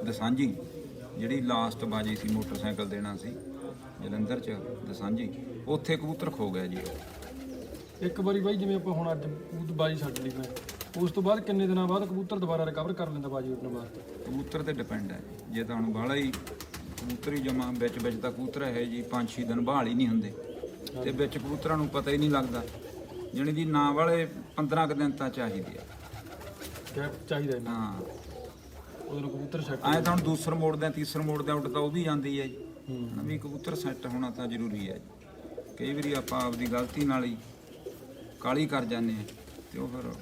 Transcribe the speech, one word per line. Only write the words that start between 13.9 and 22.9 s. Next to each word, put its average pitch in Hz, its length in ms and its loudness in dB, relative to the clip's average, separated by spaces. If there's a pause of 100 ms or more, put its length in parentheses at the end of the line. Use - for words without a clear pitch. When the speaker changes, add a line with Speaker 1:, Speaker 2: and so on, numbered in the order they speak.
Speaker 1:
ਕਬੂਤਰ 143 380 -2
ਤੇ 151 100 0
ਡਿਪੈਂਡ 107 380 -2
ਹੈ। 92 80 -6 (300)
ਜੇ 113 140 -2
ਤਾਂ 117 120 -2
ਹੁਣ 113 160 2
ਬਾਹਲਾ 117 240 2
ਹੀ 139 160 2 (720)
ਕਬੂਤਰ 123 320 -2
ਹੀ 147 40 2
ਜਮਾ 127 400 2
ਵਿੱਚ 117 260 0
ਵਿੱਚ 113 140 2
ਤਾਂ 123 140 -2
ਕਬੂਤਰ 131 320 -2
ਹੈ 120 200 0
ਜੀ, 117 180 -2
ਪੰਜ 117 280 0
ਛੇ 123 140 -2
ਦਿਨ 117 180 2
ਬਹਾਲ 127 260 4
ਹੀ 120 60 2
ਨਹੀਂ 127 140 6
ਹੁੰਦੇ, 202 260 4 (720)
ਤੇ 139 80 2
ਵਿੱਚ 139 260 2
ਕਬੂਤਰਾਂ 147 400 0
ਨੂੰ 151 100 4
ਪਤਾ 139 240 2
ਹੀ 143 60 6
ਨਹੀਂ 151 120 6
ਲੱਗਦਾ। 127 340 4 (720)